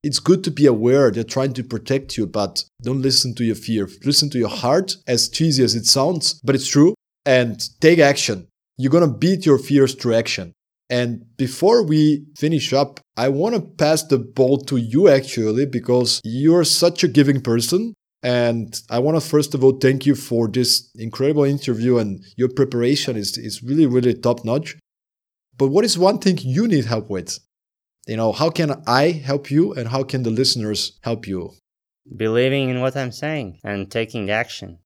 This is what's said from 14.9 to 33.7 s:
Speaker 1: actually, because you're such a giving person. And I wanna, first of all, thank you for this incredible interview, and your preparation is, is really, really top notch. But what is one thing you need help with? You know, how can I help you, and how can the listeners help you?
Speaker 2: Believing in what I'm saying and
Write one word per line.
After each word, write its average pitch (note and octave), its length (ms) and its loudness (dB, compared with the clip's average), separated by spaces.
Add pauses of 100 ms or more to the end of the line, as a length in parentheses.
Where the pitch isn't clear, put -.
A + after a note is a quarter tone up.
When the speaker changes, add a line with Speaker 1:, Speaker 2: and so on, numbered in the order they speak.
Speaker 1:
actually, C3+ 600 2
because B2 560 0
you're D3+ 400 2
such F3 400 0
a F3+ 40 2
giving C3+ 340 4
person. E3 520 -2 (300)
And A#2+ 560 0 (100)
I A2 80 -2
wanna, D3+ 240 0
first D3 320 0
of C3 100 -2
all, C3 100 6
thank C3+ 340 0
you C#3 80 4
for A#2 320 -2
this A#2+ 480 -2
incredible C3+ 480 -2
interview, B2+ 560 0
and G#2 240 -6 (120)
your B2 140 0
preparation B2+ 680 -2
is, G2+ 220 -8
is A2+ 240 -12
really, C#3+ 240 2
really B2 300 2
top A#2+ 280 -2
notch. B2+ 340 -6 (800)
But C3+ 100 2
what F#3 180 2
is G3 120 0
one F#3+ 200 4
thing F#3 240 0
you C3+ 260 -2
need D3 180 0
help A2 240 -4
with? F#2 280 -8 (720)
You A2 100 -6
know, A2+ 140 0
how C3+ 180 0
can D#3+ 380 -2
I C#3 240 4
help C#3+ 400 -6
you, D#3+ 220 2
and A#2 160 -8
how C3+ 140 -2
can C3 200 -6
the A2+ 80 -2
listeners A2 680 -2
help A2+ 260 -6
you? F#2 240 -8 (640)
Speaker 2:
Believing B2+ 540 0
in B2+ 120 -4
what C3 160 -4
I'm B2+ 140 -6
saying C#3 520 -8
and G2 280 -8